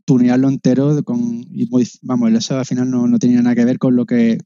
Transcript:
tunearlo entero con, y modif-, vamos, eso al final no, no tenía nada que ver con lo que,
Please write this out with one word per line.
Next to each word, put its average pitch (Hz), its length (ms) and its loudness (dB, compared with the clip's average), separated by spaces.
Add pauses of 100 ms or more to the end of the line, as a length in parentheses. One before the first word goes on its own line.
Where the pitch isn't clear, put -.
tunearlo 127 440 2
entero 135 560 0
con, 120 460 -6
y 123 180 -6
modif-, 123 340 -2
vamos, 120 300 0
eso 123 260 -2
al 127 80 -6
final 127 240 -4
no, 120 160 -4
no 120 120 2
tenía 123 240 2
nada 120 120 2
que 120 100 2
ver 123 140 0
con 131 160 0
lo 120 120 0
que, 117 400 0